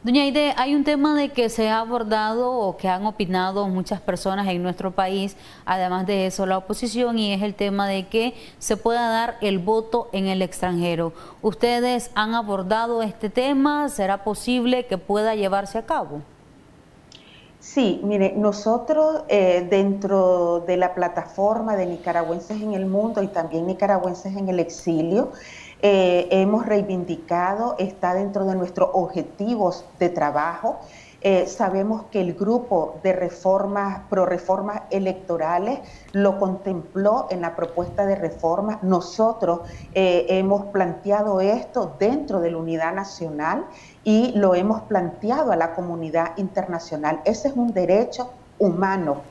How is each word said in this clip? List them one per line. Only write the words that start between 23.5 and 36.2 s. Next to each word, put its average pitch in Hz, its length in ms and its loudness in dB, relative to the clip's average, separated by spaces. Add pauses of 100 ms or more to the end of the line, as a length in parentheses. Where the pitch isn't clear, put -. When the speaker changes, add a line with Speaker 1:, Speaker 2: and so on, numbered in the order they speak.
Speaker 2:
nicaragüenses 190 680 0
en 196 120 -2
el 180 100 0
exilio, 170 720 0 (540)
eh, 185 460 4
hemos 202 340 4
reivindicado, 185 1120 -2
está 185 380 -2
dentro 202 300 -2
de 190 100 0
nuestros 185 380 0
objetivos 185 920 -2 (140)
de 175 120 4
trabajo. 160 680 -2 (460)
Eh, 185 260 4
sabemos 202 640 -2
que 208 80 0
el 175 140 -2
grupo 202 680 0
de 190 100 2
reformas, 196 960 0
pro 190 160 2
reformas 190 640 -2
electorales 185 880 -2 (320)
lo 196 260 4